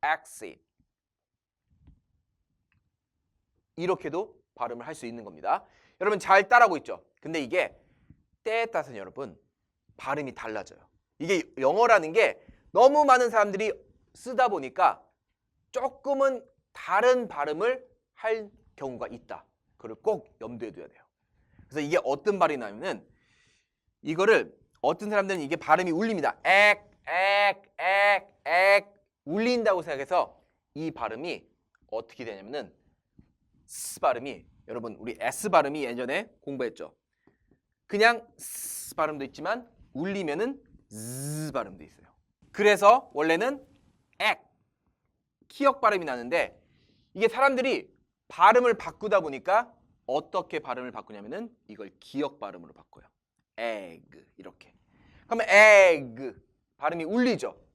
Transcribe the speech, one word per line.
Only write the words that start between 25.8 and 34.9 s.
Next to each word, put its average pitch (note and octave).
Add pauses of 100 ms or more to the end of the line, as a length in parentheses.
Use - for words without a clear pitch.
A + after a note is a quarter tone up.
울립니다. F3+
액, G3+ (180)
액, G3 (180)
액, G3
액 G3 (320)
울린다고 G#3+
생각해서 C#3+ (320)
이 D#3
발음이 A#2+ (440)
어떻게 A#2
되냐면은 G#2+ (920)
스 -
발음이, B2+ (200)
여러분 A2+